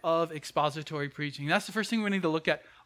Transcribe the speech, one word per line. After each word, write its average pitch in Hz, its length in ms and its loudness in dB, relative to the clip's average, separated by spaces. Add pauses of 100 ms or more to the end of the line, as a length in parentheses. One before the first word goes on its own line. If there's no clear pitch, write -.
of 165 260 2
expository 147 800 -2
preaching. 143 380 -6
That's 180 180 2
the - 80 -12
first 202 160 0
thing 226 140 2
we 202 80 2
need 196 120 2
to 165 60 4
look 160 180 0
at. 156 160 2 (240)